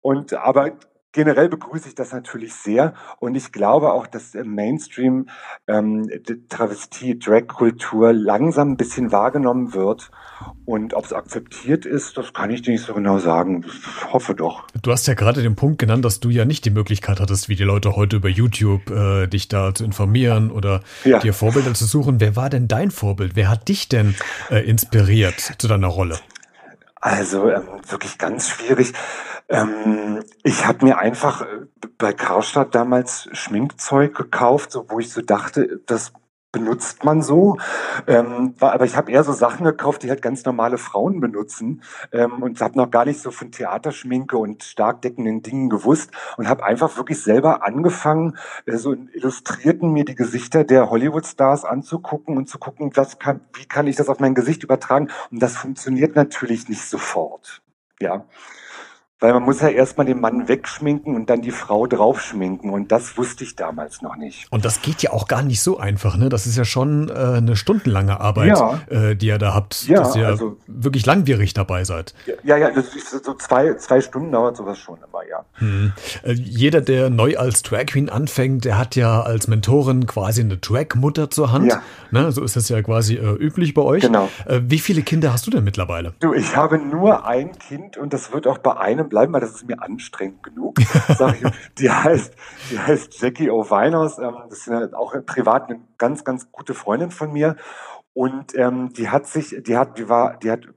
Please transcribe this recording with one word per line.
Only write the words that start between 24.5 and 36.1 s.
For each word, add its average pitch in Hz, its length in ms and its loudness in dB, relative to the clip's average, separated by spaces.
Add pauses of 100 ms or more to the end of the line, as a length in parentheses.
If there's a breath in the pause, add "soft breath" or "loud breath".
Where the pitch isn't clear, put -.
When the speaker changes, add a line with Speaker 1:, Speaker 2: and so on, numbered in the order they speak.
Speaker 2:
äh, 110 160 4
inspiriert 107 920 2
zu 113 100 -2
deiner 98 200 2
Rolle? 87 280 -2 (840 loud breath)
Speaker 1:
Also, 98 480 0
ähm, 98 120 0 (260)
wirklich - 280 -10
ganz - 320 -4
schwierig. 123 460 0 (540 loud breath)
Ähm, 107 720 -2 (240)
ich - 220 0
hab - 160 0
mir 131 160 6
einfach, 117 440 -2
äh, - 40 -8 (520)
bei 104 140 0
Karstadt 107 640 0
damals 123 560 0
Schminkzeug 139 840 0
gekauft, - 560 0
so, 123 180 -10
wo 113 120 -4
ich 117 120 -8
so 117 80 -6
dachte, - 640 -2
das - 260 -4 (400)